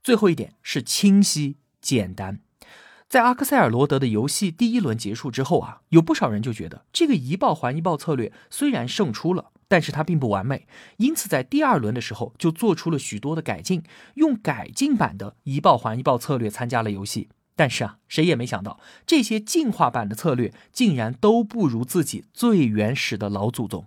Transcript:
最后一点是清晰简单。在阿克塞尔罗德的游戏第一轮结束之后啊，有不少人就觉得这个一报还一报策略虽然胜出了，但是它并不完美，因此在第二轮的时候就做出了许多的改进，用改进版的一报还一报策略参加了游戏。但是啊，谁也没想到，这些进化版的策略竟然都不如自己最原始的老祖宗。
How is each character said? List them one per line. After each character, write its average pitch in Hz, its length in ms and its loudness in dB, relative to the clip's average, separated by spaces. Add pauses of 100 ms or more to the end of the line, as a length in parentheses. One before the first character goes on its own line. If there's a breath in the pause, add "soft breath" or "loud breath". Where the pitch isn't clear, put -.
最 247 100 4
后 208 160 4
一 156 60 0
点 - 260 -10
是 - 180 -4
清 196 400 4
晰 147 360 0 (240)
简 98 340 -2
单。 98 260 -8 (680 loud breath)
在 247 140 4
阿 247 120 4
克 - 100 -4
塞 277 140 2
尔 156 100 6
罗 123 200 2
德 139 100 2
的 135 80 0
游 113 220 0
戏 170 240 -2
第 226 180 0
一 247 80 0
轮 127 180 0
结 101 160 -6
束 120 200 -8
之 131 100 -2
后 143 160 2
啊， - 300 -6
有 165 120 10
不 302 140 0
少 160 140 0
人 104 120 -2
就 117 120 -4
觉 95 160 -8
得 - 240 -18
这 330 160 2
个 254 80 4
一 135 200 -2
报 214 160 2
还 127 240 -2
一 165 40 -4
报 165 160 0
策 151 180 -2
略 113 180 -4 (180 soft breath)
虽 - 200 -2
然 120 160 -2
胜 151 260 -2
出 180 220 -2
了， - 160 -6 (160)
但 170 160 2
是 - 80 -6
它 151 140 -4
并 175 120 0
不 131 120 0
完 98 180 -2
美， 135 220 -6 (300 loud breath)
因 269 140 2
此 208 160 -6
在 165 140 0
第 285 180 -2
二 247 200 2
轮 107 120 -2
的 117 80 -4
时 - 140 -10
候 - 240 -8
就 165 140 2
做 202 200 0
出 165 160 -4
了 165 80 0
许 110 220 -8
多 147 160 -6
的 160 80 -6
改 92 180 -6
进， 170 220 -2 (320 loud breath)
用 294 220 2
改 - 360 -6
进 277 240 0
版 127 220 0
的 104 240 -10
一 139 180 -4
报 156 160 4
还 113 220 -4
一 131 60 -8
报 135 120 2
策 131 220 -2
略 110 100 -2
参 120 200 -8
加 120 140 -2
了 107 100 -4
游 98 120 -8
戏。 - 260 -8 (260)
但 147 120 2
是 - 140 -4
啊， - 240 -8
谁 - 180 0
也 165 120 4
没 120 100 -4
想 104 160 -6
到， 101 160 -12 (260 loud breath)
这 311 160 4
些 214 200 0
进 262 320 0
化 135 180 2
版 110 180 -4
的 113 60 -6
策 135 220 0
略 117 180 -2 (180 soft breath)
竟 208 220 2
然 117 180 -2
都 226 300 4
不 214 240 -2
如 117 180 0
自 165 200 0
己 - 280 -8
最 208 360 2
原 107 260 0
始 117 240 -4
的 104 100 -4
老 101 220 -2
祖 117 160 -6
宗。 87 200 -10